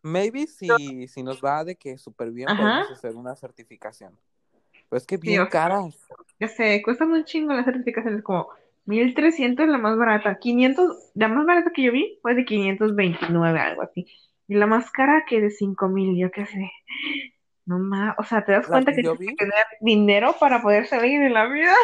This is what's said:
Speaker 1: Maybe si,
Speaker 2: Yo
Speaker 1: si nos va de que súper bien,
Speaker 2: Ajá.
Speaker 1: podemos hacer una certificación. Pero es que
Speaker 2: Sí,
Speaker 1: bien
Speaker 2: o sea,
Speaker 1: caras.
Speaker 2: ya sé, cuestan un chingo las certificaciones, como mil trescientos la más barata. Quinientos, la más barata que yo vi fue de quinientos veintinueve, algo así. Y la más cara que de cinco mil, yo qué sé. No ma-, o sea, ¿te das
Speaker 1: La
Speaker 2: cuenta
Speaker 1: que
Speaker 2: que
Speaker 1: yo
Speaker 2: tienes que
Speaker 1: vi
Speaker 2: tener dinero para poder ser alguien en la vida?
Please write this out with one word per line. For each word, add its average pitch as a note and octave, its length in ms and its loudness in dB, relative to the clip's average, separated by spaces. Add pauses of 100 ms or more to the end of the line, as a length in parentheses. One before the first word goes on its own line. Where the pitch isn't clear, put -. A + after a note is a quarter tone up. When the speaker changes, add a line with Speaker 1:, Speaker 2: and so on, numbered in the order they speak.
Speaker 1:
Maybe G#3+ 440 -4
si, C#3 640 -4
Speaker 2:
Yo - 0 -
Speaker 1:
si C3 140 -14
nos C3 200 -10
va D3 220 -2
de F3+ 120 -12
que C#3 220 -16
súper A#2 340 -12
bien, C3 200 -8
Speaker 2:
Ajá. - 20 -2
Speaker 1:
podemos A#3+ 360 -2
hacer A2+ 260 -12
una B2 200 -14
certificación. A2 840 -20 (680)
Pero B2 100 -6
es - 80 -8
que F#3+ 180 -6
Speaker 2:
Sí, G#3 120 0
Speaker 1:
bien - 20 2
Speaker 2:
o F#3 120 2
sea, - 0 -
Speaker 1:
caras. F3 600 -2 (300)
Speaker 2:
ya A3 80 -4
sé, G#3 360 0
cuestan D#4 280 0
un D#4+ 120 0
chingo D4+ 280 -4
las B3+ 140 -2
certificaciones, A#3 560 -4
como F3+ 260 -4 (380)
mil A#3+ 280 2
trescientos D4+ 540 2
la C#4+ 100 2
más A3 200 0
barata. G#3+ 400 2
Quinientos, C4 760 2
la A3 140 2
más C#4 180 0
barata E4+ 260 2
que C#4 120 -2
yo A#3+ 80 4
vi D4+ 300 -2
fue A#3+ 120 0
de B3 100 0
quinientos G#3 520 0
veintinueve, E3+ 640 0
algo - 220 -4
así. - 240 -10 (420)
Y G3+ 80 -6
la G#3 100 4
más A3+ 240 0
cara D4 380 2
que A3+ 120 2
de G#3 100 2
cinco G3 380 -4
mil, F#3+ 300 0
yo F3+ 120 0
qué G3+ 160 -10
sé. F#3+ 240 -10 (960)
No F3+ 120 -4
ma-, G3 400 -4
o G#3+ 60 -6
sea, G#3 200 -2
¿te G3 80 2
das G#3 160 2
Speaker 1:
La - 0 -
Speaker 2:
cuenta C4 240 4
Speaker 1:
que - 20 -4
Speaker 2:
que B3+ 80 0
Speaker 1:
yo D#3+ 140 -2
Speaker 2:
tienes E3+ 80 -16
que G#3+ 80 -8
Speaker 1:
vi D#4 40 -12
Speaker 2:
tener G3+ 280 0 (160)
dinero G#3+ 600 4
para B3+ 220 4
poder G#3 240 2
ser B3 140 -2
alguien C#4 240 2
en B3 100 2
la A3 140 4
vida? D#4+ 360 2